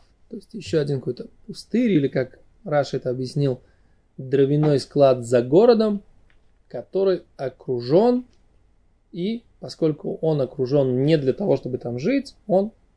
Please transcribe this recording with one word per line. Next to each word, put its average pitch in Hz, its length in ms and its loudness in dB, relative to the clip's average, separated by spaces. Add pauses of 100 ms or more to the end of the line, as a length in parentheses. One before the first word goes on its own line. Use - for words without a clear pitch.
(280)
то - 80 -16
есть - 160 -20
еще 170 280 -4
один 143 180 -2
какой-то - 300 -8 (180)
пустырь, 220 460 -2
или 139 160 2
как - 320 -4 (240)
Раша 147 340 -2
это 127 100 -6
объяснил, 127 540 -4 (560)
дровяной 143 600 2
склад 131 460 2
за 120 160 2
городом, 208 640 4 (680)
который 185 540 -2 (160)
окружен, 143 880 0 (840)
и 208 320 -6 (160)
поскольку - 600 -6
он 156 220 0
окружен 131 600 0
не 156 120 4
для 135 160 0
того, 185 240 0
чтобы 127 220 -6
там 123 200 -8
жить, 240 360 -2 (120)
он 196 260 0 (240)